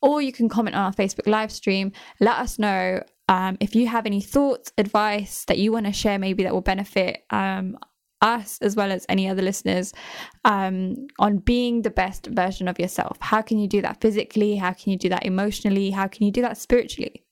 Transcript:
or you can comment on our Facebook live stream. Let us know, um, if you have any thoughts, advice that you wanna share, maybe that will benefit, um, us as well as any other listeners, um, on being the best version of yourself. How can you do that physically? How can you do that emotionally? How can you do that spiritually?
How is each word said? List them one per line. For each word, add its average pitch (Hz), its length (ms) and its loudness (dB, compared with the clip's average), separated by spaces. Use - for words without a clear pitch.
or 294 200 4
you 269 120 -2
can 226 160 2
comment 214 260 0
on 196 80 0
our 190 100 0
Facebook - 320 -2
live 214 280 0
stream. 196 400 -2
Let 220 180 6
us - 220 -6
know, 190 420 0
um, 190 320 2
if 202 160 -2
you 240 100 4
have 226 180 -2
any 202 140 0
thoughts, 277 580 0
advice 208 680 -2
that - 120 0
you 208 140 2
wanna 214 220 -2
share, 202 260 0
maybe 190 240 0
that 185 100 -2
will 185 80 2
benefit, 190 680 -2
um, 190 480 -2
us 220 400 0
as 208 140 0
well 202 160 0
as 185 160 -4
any 190 220 2
other 190 120 -2
listeners, 190 520 -2
um, 196 640 0
on 208 200 4
being 240 460 2
the 208 80 0
best 190 360 -4
version 185 400 -2
of 180 100 -4
yourself. - 440 -4
How 220 200 0
can 220 160 0
you 208 120 0
do 202 140 2
that - 180 -6
physically? 208 560 2
How 185 160 -2
can - 180 -4
you 185 60 0
do 185 120 -2
that 180 160 -2
emotionally? 196 680 0
How 196 180 -2
can - 160 0
you 202 80 4
do 247 80 2
that 226 160 -2
spiritually? - 760 -2